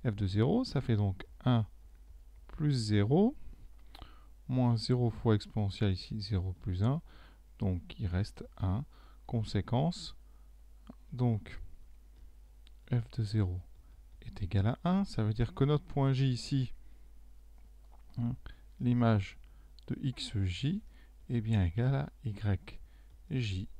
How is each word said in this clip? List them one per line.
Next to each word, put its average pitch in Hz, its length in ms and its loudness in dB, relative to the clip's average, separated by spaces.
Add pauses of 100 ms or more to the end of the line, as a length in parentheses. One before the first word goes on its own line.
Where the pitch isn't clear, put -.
F 120 100 2
de 101 140 -2
zéro, 127 380 2
ça 139 160 -2
fait 113 160 0
donc 98 280 0 (200)
un 117 200 4 (800)
plus 151 260 0
zéro, 120 640 4 (1120)
moins 123 260 4
zéro 123 360 2
fois 110 240 4
exponentielle 101 580 0
ici, 107 260 -6
zéro 95 320 -2
plus 92 320 -2
un, 139 180 2 (580)
donc 90 220 0 (160)
il 107 100 -4
reste 87 360 -2 (140)
un. 95 260 0 (420)
Conséquence, 117 920 -2 (960)
donc 120 480 0 (1300)
f 120 260 0
de 113 60 0
zéro 98 380 0 (600)
est - 200 -10
égal 98 240 2
à 135 240 0
un, 196 140 2
ça - 200 -2
veut 107 120 2
dire 117 180 0
que - 100 2
notre 147 200 2
point 135 280 0
J 131 180 2
ici, 127 440 -2 (1400)
hein, 120 180 -2 (440)
l'image 117 580 4 (500)
de - 140 -4
x - 400 -4
J 110 400 -2 (480)
est 120 120 0
bien 110 220 4
égale 117 300 2
à 139 160 -2 (140)
y 110 100 -4 (960)
J 107 380 -4 (120)